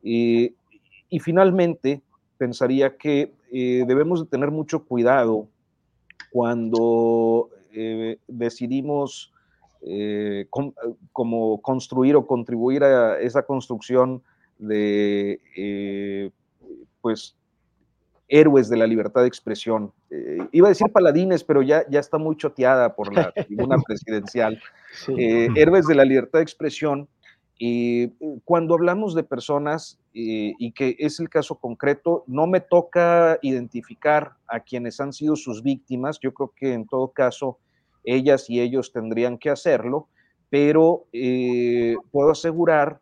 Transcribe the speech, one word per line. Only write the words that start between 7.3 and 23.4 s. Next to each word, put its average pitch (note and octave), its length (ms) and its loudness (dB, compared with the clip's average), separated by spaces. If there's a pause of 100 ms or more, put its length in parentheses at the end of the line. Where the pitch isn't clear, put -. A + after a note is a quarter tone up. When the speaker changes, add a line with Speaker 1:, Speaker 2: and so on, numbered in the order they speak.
Speaker 1:
eh, A2 440 -8 (100)
decidimos, B2+ 1040 -6 (480)
eh, G2+ 680 -6
com-, C3+ 240 -8 (380)
como A2+ 500 -2
construir C3 540 0
o C3+ 120 4
contribuir B2 560 -2
a A#2+ 360 4
esa A#2+ 240 -2
construcción B2+ 800 -2 (360)
de, G#2 840 -2 (160)
eh, G2 760 -8 (720)
pues, A2 340 -6 (920)
héroes C#3 420 6
de A#2 80 0
la A2+ 80 4
libertad A2 360 0
de B2 60 6
expresión. A2 640 -4 (200)
Eh, C#2+ 260 -8 (140)
iba F3 160 6
a - 20 6
decir G#3 220 2
paladines, F3 520 2
pero C#3+ 200 2
ya, D3+ 260 2
ya C#3+ 100 2
está C#3+ 180 -6
muy D#3 200 -4
choteada B2+ 580 2
por - 180 -8
la F3 180 2
Speaker 2:
<laughs> G3+ 160 -8